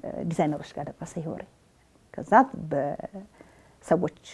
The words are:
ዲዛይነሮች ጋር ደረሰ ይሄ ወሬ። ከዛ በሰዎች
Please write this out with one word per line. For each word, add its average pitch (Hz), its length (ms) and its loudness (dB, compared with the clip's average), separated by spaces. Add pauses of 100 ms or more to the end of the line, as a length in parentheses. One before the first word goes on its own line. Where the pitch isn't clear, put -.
(240)
ዲዛይነሮች 151 480 0
ጋር 147 140 -6
ደረሰ - 300 -12
ይሄ 160 120 -6
ወሬ። - 160 -6 (680)
ከዛ - 200 -6 (340)
በሰዎች - 1600 -4 (120)